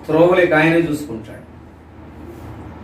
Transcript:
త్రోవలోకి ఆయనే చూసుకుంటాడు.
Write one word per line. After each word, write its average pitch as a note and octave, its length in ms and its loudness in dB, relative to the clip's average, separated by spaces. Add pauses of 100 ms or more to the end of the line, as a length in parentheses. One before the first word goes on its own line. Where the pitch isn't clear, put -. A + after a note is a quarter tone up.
త్రోవలోకి E3+ 480 4
ఆయనే D#3+ 240 4
చూసుకుంటాడు. C#3+ 680 -6 (1400)